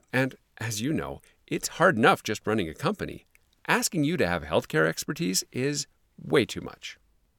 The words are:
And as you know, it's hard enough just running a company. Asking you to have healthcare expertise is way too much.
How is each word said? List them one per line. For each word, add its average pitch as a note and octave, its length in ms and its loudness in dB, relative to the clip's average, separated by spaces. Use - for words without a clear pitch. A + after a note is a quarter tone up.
And C3 220 0
as A2+ 240 -6
you C#3+ 140 -2
know, C#2+ 260 -4
it's - 220 -4
hard D#3+ 300 4
enough F3 240 6
just - 240 -4
running G#2 240 2
a D2 40 -8
company. C#3 520 -6
Asking F#3+ 360 2
you E3 120 0
to G#2 100 2
have F2 180 0
healthcare C3 420 0
expertise E3+ 640 -2
is C#3+ 340 -2
way C#3 300 2
too - 160 -8
much. - 360 -14